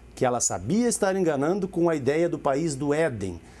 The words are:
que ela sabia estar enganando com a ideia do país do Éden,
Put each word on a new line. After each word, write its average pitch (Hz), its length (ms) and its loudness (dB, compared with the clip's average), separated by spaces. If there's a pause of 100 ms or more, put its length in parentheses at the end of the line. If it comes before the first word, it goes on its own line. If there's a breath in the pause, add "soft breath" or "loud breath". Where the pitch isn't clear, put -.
(160)
que 131 100 0
ela 123 140 0
sabia 117 480 0
estar 196 280 0
enganando 175 520 0
com 170 220 0
a 165 60 4
ideia 151 320 2
do 165 120 -4
país 147 340 0
do 143 200 -2
Éden, 110 460 -2 (220 loud breath)